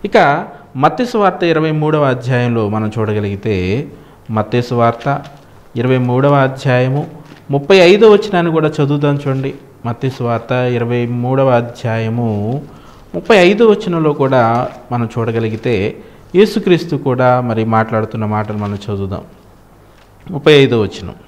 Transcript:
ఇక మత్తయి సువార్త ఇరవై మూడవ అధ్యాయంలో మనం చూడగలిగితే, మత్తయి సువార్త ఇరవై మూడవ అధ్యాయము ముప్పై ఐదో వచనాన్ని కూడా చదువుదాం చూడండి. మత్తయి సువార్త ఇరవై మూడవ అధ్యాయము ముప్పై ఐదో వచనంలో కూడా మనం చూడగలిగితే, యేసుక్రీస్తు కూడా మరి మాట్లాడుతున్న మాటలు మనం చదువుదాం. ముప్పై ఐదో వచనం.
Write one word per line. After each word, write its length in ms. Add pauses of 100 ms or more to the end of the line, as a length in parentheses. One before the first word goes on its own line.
ఇక 400 (300)
మత్తయి 320
సువార్త 360
ఇరవై 280
మూడవ 320
అధ్యాయంలో 680
మనం 300
చూడగలిగితే, 880 (440)
మత్తయి 320
సువార్త 580 (540)
ఇరవై 220
మూడవ 360
అధ్యాయము 760 (440)
ముప్పై 260
ఐదో 340
వచనాన్ని 400
కూడా 160
చదువుదాం 600
చూడండి. 260 (320)
మత్తయి 260
సువార్త 400
ఇరవై 540
మూడవ 440
అధ్యాయము 1120 (540)
ముప్పై 220
ఐదో 300
వచనంలో 460
కూడా 540 (240)
మనం 180 (100)
చూడగలిగితే, 760 (380)
యేసుక్రీస్తు 600
కూడా 460
మరి 240
మాట్లాడుతున్న 600
మాటలు 320
మనం 180
చదువుదాం. 460 (1120)
ముప్పై 220
ఐదో 280
వచనం. 320 (140)